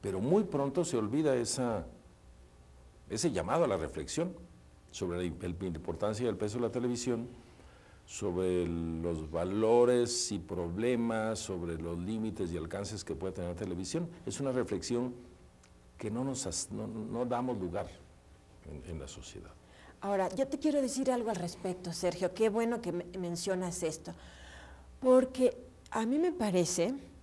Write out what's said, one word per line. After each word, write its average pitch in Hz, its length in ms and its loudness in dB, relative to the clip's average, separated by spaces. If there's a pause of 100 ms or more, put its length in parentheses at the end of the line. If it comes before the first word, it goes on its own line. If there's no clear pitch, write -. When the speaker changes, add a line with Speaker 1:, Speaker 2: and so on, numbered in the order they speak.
Speaker 1:
pero 95 200 -2
muy 180 240 4
pronto 143 400 0
se 135 120 -2
olvida 131 400 2
esa, 117 500 0 (1200)
ese 110 220 2
llamado 113 340 2
a 135 40 2
la 98 80 4
reflexión 80 580 -2 (560)
sobre 87 280 -2
la, 90 60 0
el, 87 340 -4
la 95 80 -4
importancia 92 580 -2
y 120 40 2
el 101 80 0
peso 104 220 -2
de 120 40 2
la 113 100 0
televisión, 120 560 -2 (760)
sobre 90 600 0
los 82 640 -2
valores 110 1000 4
y 95 80 -2
problemas, 110 1000 0
sobre 85 420 -4
los 82 180 -4
límites 101 520 -2
y 85 60 -4
alcances 95 480 -6
que - 100 -4
puede 90 180 -4
tener 87 180 -4
la 85 60 -4
televisión. 95 520 -4 (180)
Es - 140 -6
una 135 100 0
reflexión 123 640 0 (840)
que 107 140 -6
no 120 140 -2
nos 135 220 -4
as-, - 260 -4
no, 107 160 -4
no 110 360 -4
damos 120 340 0
lugar 90 300 -4 (800)
en, 76 220 -10
en 80 80 -6
la 67 80 -8
sociedad. - 440 -14 (500)
Speaker 2:
Ahora, 285 340 2
yo 269 140 0
te 294 100 -2
quiero 294 220 4
decir 262 300 2
algo 240 200 2
al 202 60 0
respecto, 175 560 -4
Sergio. 175 420 0
Qué 220 140 4
bueno 233 320 2
que 180 100 -4
me, 170 140 -2 (120)
mencionas 180 680 -2
esto, 160 280 -4 (840)
porque 254 580 6 (360)
a 220 120 2
mí 254 140 2
me 339 140 4
parece 185 640 4 (280)